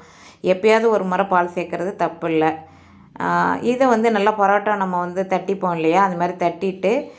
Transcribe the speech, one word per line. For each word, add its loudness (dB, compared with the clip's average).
எப்பயாவது 4
ஒரு 2
முறை 0
பால் 2
சேர்க்கறது -6
தப்பு -4
இல்ல. 0
ஆ, 0
இதை 0
வந்து 2
நல்லா 0
பரோட்டா 2
நம்ம -2
வந்து -4
தட்டிப்போம் -2
இல்லையா? 2
அந்த 0
மாதிரி -2
தட்டிட்டு -2